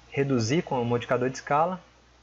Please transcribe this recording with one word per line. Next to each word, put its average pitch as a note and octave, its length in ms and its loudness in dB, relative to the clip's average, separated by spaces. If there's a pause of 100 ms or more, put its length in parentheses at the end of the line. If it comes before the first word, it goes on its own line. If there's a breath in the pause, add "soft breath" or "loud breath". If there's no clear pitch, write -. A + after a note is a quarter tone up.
(120)
reduzir C#3 500 2
com C3+ 180 -2
o A#2+ 60 0
modificador B2 440 0
de B2+ 80 -10
escala. E3+ 440 0 (420)